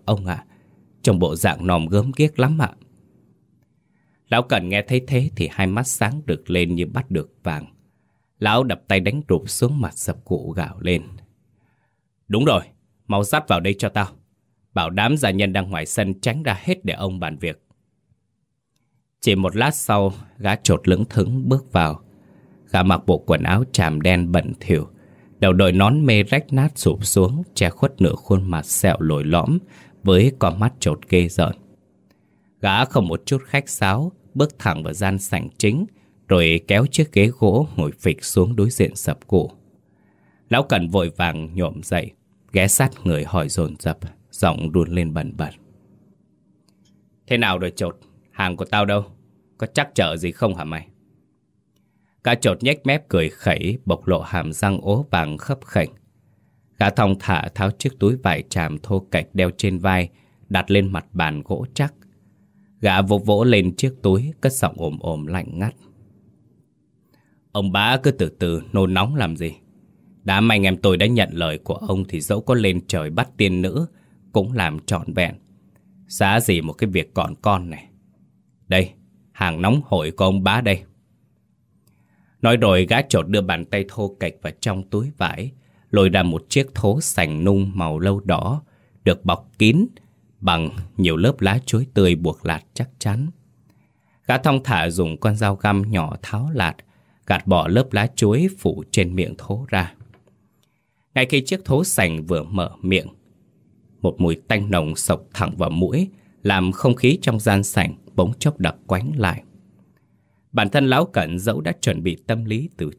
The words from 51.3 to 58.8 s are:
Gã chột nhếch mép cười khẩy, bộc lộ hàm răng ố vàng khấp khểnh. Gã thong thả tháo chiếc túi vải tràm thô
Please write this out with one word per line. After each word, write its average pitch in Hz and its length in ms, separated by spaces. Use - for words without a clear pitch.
Gã 120 100
chột 98 280
nhếch 143 240
mép 147 220
cười 82 200
khẩy, 95 560
bộc 87 220
lộ 95 140
hàm 80 320
răng 98 280
ố 117 300
vàng 76 280
khấp - 260
khểnh. 80 260
Gã 104 120
thong 101 280
thả 82 360
tháo 98 160
chiếc - 280
túi 107 180
vải 92 320
tràm 78 300
thô 95 320